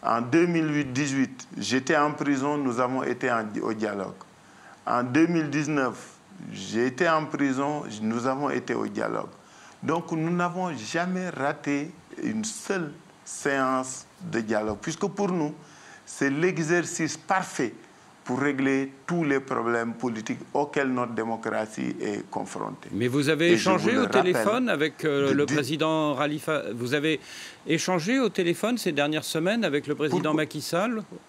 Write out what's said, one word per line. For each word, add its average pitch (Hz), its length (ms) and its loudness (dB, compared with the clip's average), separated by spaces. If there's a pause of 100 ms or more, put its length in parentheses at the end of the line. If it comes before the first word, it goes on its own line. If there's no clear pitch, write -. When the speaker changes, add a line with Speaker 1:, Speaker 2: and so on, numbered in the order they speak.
Speaker 1:
En 117 140 4
deux 123 240 4
mille 165 260 2
huit 147 220 0
dix-huit, 135 640 0
j'étais 127 400 2
en 147 160 4
prison, 143 460 0
nous 127 200 0
avons 127 240 0
été 127 300 0
en, 113 140 0 (160)
au 113 100 0
dialogue. 104 400 -2 (720)
En 120 180 2
deux 135 240 4
mille 165 220 2
dix-neuf, 139 600 0 (420)
j'ai 104 360 0
été 131 200 2
en 156 160 4
prison, 143 600 0 (180)
nous 117 240 0
avons 135 240 0
été 123 240 -2
au 110 120 0
dialogue. 110 440 -4 (520)
Donc 165 300 -2
nous 160 180 0
n'avons 175 460 -2
jamais 175 540 -4
raté 147 600 -2 (320)
une 110 220 -2
seule 175 480 -4 (320)
séance 131 800 0 (160)
de 113 200 -2
dialogue, 107 420 0
puisque 165 240 -4
pour 196 260 0
nous, 151 220 0 (500)
c'est - 240 -2
l'exercice 160 880 0
parfait 180 560 -2 (520)
pour 123 160 0
régler 135 500 2 (160)
tous 175 160 0
les 139 160 4
problèmes 117 540 0
politiques 113 460 -4 (160)
auxquels 143 340 2
notre 123 240 -2
démocratie 113 880 -2
est 104 300 -4
confrontée. - 600 -6
Speaker 2:
Mais 110 160 0
vous 135 220 2
avez 160 200 4
Speaker 1:
Et - 20 8
je 175 60 8
Speaker 2:
échangé 185 340 4
Speaker 1:
vous 254 80 4
le 254 60 4
Speaker 2:
au - 20 0
téléphone 180 400 4
Speaker 1:
rappelle, 233 240 2
Speaker 2:
avec, 156 340 0
euh, 139 240 2
Speaker 1:
de 135 60 4
Speaker 2:
le 143 100 6
Speaker 1:
dix- 143 80 0
Speaker 2:
président 151 640 0
Khalifa, 151 460 -2 (100)
vous 120 220 -2
avez 151 260 2 (460)
échangé 180 520 2
au 240 120 2
téléphone 196 480 0
ces 180 140 -2
dernières 147 320 0
semaines 190 380 0
avec 147 240 0
le 143 80 -2
président 143 360 0
Speaker 1:
Pourquoi ? 156 120 2
Speaker 2:
Macky 147 200 -6
Sall ? 214 400 -2 (260)